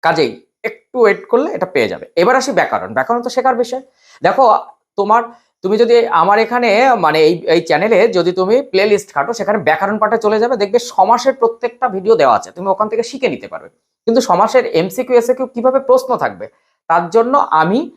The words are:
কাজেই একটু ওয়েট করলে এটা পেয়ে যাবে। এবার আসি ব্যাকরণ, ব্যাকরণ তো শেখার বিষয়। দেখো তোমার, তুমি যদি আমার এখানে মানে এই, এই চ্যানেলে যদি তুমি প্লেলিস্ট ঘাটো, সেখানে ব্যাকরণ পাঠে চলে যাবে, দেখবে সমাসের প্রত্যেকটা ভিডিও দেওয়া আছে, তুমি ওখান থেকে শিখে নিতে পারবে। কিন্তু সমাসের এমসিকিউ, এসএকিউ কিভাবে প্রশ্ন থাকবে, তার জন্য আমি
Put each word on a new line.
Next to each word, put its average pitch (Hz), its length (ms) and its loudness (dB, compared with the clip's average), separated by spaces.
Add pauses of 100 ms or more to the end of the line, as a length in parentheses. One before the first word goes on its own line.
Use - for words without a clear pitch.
কাজেই 160 440 -2 (180)
একটু - 360 -8
ওয়েট 208 280 2
করলে 277 240 0
এটা - 140 -6
পেয়ে 117 220 -2
যাবে। 90 180 -10 (100)
এবার 214 200 2
আসি 262 160 -2
ব্যাকরণ, 107 420 -2
ব্যাকরণ 240 280 -2
তো - 80 -6
শেখার 247 260 -4
বিষয়। 247 260 -4 (400)
দেখো 214 360 4 (380)
তোমার, 214 260 2 (400)
তুমি 196 140 0
যদি 233 300 4
আমার 196 320 2
এখানে 233 560 2
মানে 160 240 0
এই, 160 280 2
এই 165 140 2
চ্যানেলে 170 480 2
যদি 180 240 0
তুমি 190 300 0
প্লেলিস্ট 202 520 -2
ঘাটো, 151 180 -2
সেখানে 214 260 -2
ব্যাকরণ 190 400 -2
পাঠে 214 200 0
চলে 220 220 0
যাবে, 247 160 -2
দেখবে 202 220 0
সমাসের 240 540 0
প্রত্যেকটা 233 560 -4
ভিডিও 196 280 0
দেওয়া 131 200 4
আছে, 135 140 -6
তুমি 190 180 -10
ওখান 208 200 -2
থেকে 226 140 -4
শিখে 240 260 -6
নিতে 123 200 -8
পারবে। 82 200 -16 (380)
কিন্তু 226 140 2
সমাসের 202 460 2
এমসিকিউ, 196 500 -2
এসএকিউ 254 300 0
কিভাবে 254 340 -2
প্রশ্ন 254 360 0
থাকবে, 104 320 -6 (400)
তার 175 220 0
জন্য 240 280 2 (120)
আমি 185 460 0